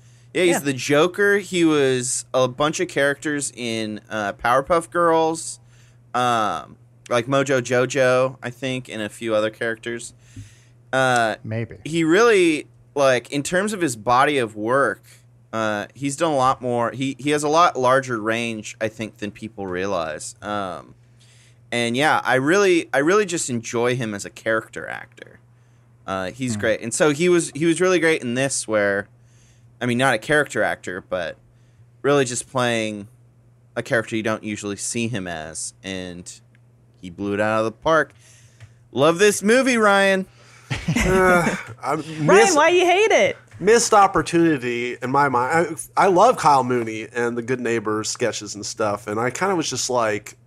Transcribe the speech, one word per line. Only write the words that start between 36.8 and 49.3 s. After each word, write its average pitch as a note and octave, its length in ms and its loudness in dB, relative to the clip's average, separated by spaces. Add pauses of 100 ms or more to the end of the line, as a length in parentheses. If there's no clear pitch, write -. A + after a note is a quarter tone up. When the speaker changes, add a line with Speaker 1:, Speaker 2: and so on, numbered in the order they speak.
Speaker 1:
he F#2 100 -14
blew G2+ 240 -6
it G2+ 60 0
out A2 200 2
of A2 40 2
the A2+ 80 -4
park. D3+ 400 0 (800)
Love D3+ 260 2
this G#3 240 4
movie, B3 360 4
Ryan. G3 480 4 (720)
Speaker 4:
Uh, F#3 600 4 (260)
I C3 120 -4
Speaker 2:
Ryan, D#3 320 -6
Speaker 4:
miss- G4 280 8
Speaker 2:
why D4+ 140 4
you F4+ 160 4
hate F#4+ 260 4
it? A3+ 260 2 (240)
Speaker 4:
Missed A3 340 4
opportunity D#3 1080 2
in B2+ 100 -4
my C#3+ 180 4
mind. D3 500 0 (180)
I, D3+ 80 4
I - 40 6
love G3 280 6
Kyle C#3 280 4
Mooney A2+ 500 -4
and A#2+ 240 -2
the A#2+ 40 -4
Good B2 180 -4
Neighbor A2 440 -2
sketches G#2 500 -6
and G#2 120 -12
stuff, A2 400 -4
and G#2 120 -6
I A#2+ 120 -2